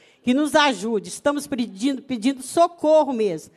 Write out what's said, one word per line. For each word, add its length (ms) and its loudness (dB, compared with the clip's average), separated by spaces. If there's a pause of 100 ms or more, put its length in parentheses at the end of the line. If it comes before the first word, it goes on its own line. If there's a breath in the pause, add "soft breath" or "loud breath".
(220 soft breath)
que 100 0
nos 220 0
ajude, 540 0
estamos 380 -4
pedindo, 560 -4
pedindo 400 -4
socorro 720 2
mesmo, 440 -4